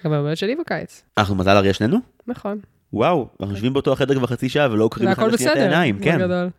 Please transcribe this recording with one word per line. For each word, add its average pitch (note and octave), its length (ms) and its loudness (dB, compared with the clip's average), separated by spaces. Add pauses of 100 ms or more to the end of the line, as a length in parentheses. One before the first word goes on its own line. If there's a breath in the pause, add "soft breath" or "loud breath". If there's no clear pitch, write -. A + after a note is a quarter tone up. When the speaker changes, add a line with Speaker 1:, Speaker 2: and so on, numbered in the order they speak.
Speaker 1:
גם D3+ 80 -2
היום D3 120 0
הולדת D#3 140 -4
שלי A3+ 180 -4
בקיץ. G3 460 -8 (160)
Speaker 2:
אנחנו G2+ 160 0
מזל F#2+ 220 4
אריה G2 180 4
שנינו? C3 220 0 (300)
Speaker 1:
נכון. G#3+ 320 -8 (340)
Speaker 2:
וואו, B2+ 360 0 (120)
אנחנו G2+ 140 -6
יושבים A2+ 180 -2
באותו C3+ 200 0
החדר C3+ 220 2
כבר B2+ 120 2
חצי A#2+ 220 -4
שעה D3 220 2
ולא A2 220 2
קוראים A#2 200 0
אחד F#3 100 0
Speaker 1:
והכל A3 120 2
Speaker 2:
לשנייה D4 180 0
את D#4+ 40 2
Speaker 1:
בסדר, A3+ 120 2
Speaker 2:
העיניים, D#3 300 2
כן. E3 200 0
Speaker 1:
בגדול. F3+ 300 -2 (100)